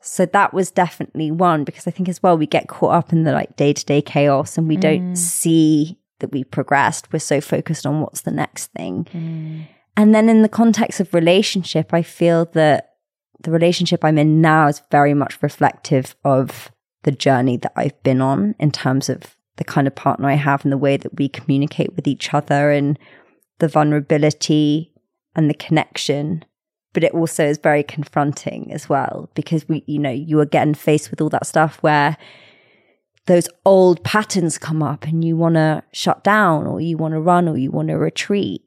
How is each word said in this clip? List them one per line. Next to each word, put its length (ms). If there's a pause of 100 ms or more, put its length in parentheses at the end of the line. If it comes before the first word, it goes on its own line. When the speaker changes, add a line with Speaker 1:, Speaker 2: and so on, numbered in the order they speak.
Speaker 1:
So 260
that 260
was 180
definitely 600
one, 320
because 240
I 40
think 160
as 160
well, 140
we 100
get 220
caught 240
up 180
in 120
the, 100
like, 240
day-to-day 460
chaos 540
and 100
we 100
don't 360
Speaker 2:
Mm. 40
Speaker 1:
see 840 (200)
that 120
we 120
progressed. 680
We're 80
so 220
focused 440
on 160
what's 200
the 100
next 400
thing. 420
Speaker 2:
Mm. 540 (300)
Speaker 1:
And 180
then 140
in 140
the 60
context 500
of 140
relationship, 800
I 100
feel 500
that 380 (500)
the 100
relationship 540
I'm 120
in 240
now 260
is 140 (100)
very 220
much 300
reflective 800
of 480 (320)
the 80
journey 460
that 180
I've 280
been 180
on 380
in 120
terms 380
of 260 (220)
the 60
kind 240
of 80
partner 340
I 60
have 280
and 80
the 60
way 200
that 200
we 120
communicate 680
with 120
each 260
other 380
and 260 (640)
the 80
vulnerability 1300 (420)
and 140
the 60
connection. 920 (480)
But 100
it 100
also 320
is 140
very 240
confronting 880
as 180
well, 460
because 340
we, 180
you 120
know, 120
you 280
are 60
getting 280
faced 380
with 100
all 80
that 160
stuff 360
where 360 (1080)
those 220 (180)
old 380
patterns 540
come 240
up 240
and 180
you 140
wanna 540
shut 320
down 420
or 160
you 160
wanna 240
run 260
or 100
you 140
wanna 260
retreat. 680